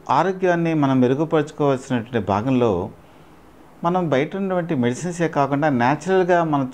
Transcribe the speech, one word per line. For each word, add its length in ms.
ఆరోగ్యాన్ని 640
మనం 260
మెరుగుపరుచుకోవాల్సినటువంటి 1300
భాగంలో 640
మనం 260
బయట 260
ఉన్నటువంటి 400
మెడిసిన్సే 520
కాకుండా 420
న్యాచురల్గా 720
మన 300